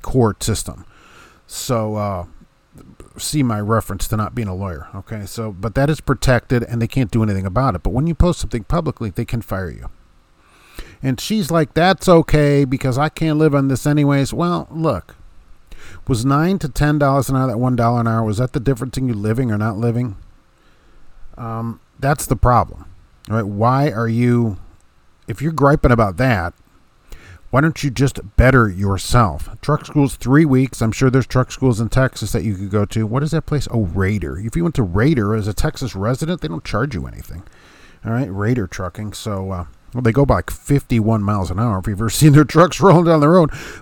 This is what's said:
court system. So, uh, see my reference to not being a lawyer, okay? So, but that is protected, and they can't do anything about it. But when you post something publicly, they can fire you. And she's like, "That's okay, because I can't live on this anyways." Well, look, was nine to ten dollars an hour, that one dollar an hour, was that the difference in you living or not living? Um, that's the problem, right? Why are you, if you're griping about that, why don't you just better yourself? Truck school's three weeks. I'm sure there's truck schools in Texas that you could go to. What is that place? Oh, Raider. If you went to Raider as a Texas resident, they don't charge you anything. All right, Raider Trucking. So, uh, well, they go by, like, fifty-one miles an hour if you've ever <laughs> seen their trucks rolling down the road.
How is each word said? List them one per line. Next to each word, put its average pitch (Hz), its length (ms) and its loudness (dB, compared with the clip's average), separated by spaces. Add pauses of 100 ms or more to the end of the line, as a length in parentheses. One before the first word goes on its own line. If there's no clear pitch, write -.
court 113 400 0
system. - 420 -6 (600)
So, 110 500 -4
uh, 101 300 -4 (880)
see - 260 -2
my 117 160 0
reference 104 480 -2
to 110 100 -2
not 107 180 -4
being 117 120 -4
a 95 80 -6
lawyer, 92 400 -8
okay? 101 300 -12
So, 110 260 -10
but 101 240 -6
that 139 140 2
is 156 140 -2
protected, 123 600 2
and 117 200 -4
they 117 40 0
can't 123 240 -2
do 117 120 2
anything 98 240 0
about 120 280 0
it. 87 80 -8
But 92 120 -2
when 135 120 0
you 170 80 -2
post 175 260 2
something 113 240 -6
publicly, 151 440 -4
they 110 160 -6
can 117 160 -6
fire 95 300 -8
you. 57 180 -14 (1120)
And 131 160 -2
she's 202 320 -4
like, 165 220 0
"That's 180 340 2
okay, 147 600 4
because 127 320 -2
I 151 100 0
can't 156 300 -2
live 151 160 4
on 139 140 2
this 135 180 -2
anyways." 143 480 2
Well, 170 360 -2
look, 147 460 -4 (880)
was 120 200 0
nine 160 320 2
to 151 100 -6
ten 147 300 0
dollars 139 320 2
an 135 60 0
hour, 131 100 0
that 113 120 -2
one 127 180 0
dollar 120 240 2
an 117 80 0
hour, 113 140 0
was 107 140 -2
that 127 160 -2
the - 80 -4
difference 131 380 -2
in 131 100 -2
you 120 60 -2
living 113 360 -2
or 104 60 0
not 104 220 -2
living? 117 380 -2 (1200)
Um, 113 420 -8 (180)
that's - 280 0
the 123 100 0
problem, 117 480 2 (420)
right? 107 200 -2
Why 123 440 2
are 113 180 -2
you, 117 500 2 (680)
if 113 140 -8
you're 156 120 -4
griping 139 400 4
about 104 260 2
that, 113 340 0 (960)
why 127 100 2
don't 156 220 0
you 143 80 -2
just 120 460 -2
better 123 320 6
yourself? 98 800 0 (140)
Truck 147 240 -2
school's 139 300 0
three 139 280 4
weeks. 131 380 0
I'm 113 100 0
sure 135 180 2
there's 120 180 2
truck 127 240 0
schools 123 280 0
in 113 80 -2
Texas 131 440 0
that 104 100 -2
you 101 140 -4
could 95 140 -10
go 104 160 0
to. 110 200 -2
What 117 160 -2
is 151 80 -4
that 160 160 -2
place? 147 240 -2
Oh, 117 140 0
Raider. 87 520 -2
If 110 200 -6
you 165 80 0
went 165 100 -2
to 139 80 0
Raider 107 520 0
as 107 120 -2
a 104 80 -4
Texas 143 400 -4
resident, 131 460 -4
they 151 80 -6
don't 160 160 -10
charge 123 300 -4
you 67 120 -6
anything. 58 380 -14 (600)
All 110 80 -4
right, 120 180 -2
Raider 101 360 -2
Trucking. 98 460 -10
So, 95 400 -8
uh, 90 120 -8 (300)
well, 123 80 -4
they 113 100 4
go 143 140 2
by, 135 80 4
like, 90 160 -2
fifty-one 113 720 0
miles 98 280 -2
an 87 100 -4
hour 110 180 0
if 92 80 -6
you've 101 140 -4
ever 113 100 -2
<laughs> - 0 -
seen 151 220 6
their 147 120 8
trucks 165 360 4
rolling 180 240 8
down 160 160 4
the 147 80 6
road. 170 220 6 (320)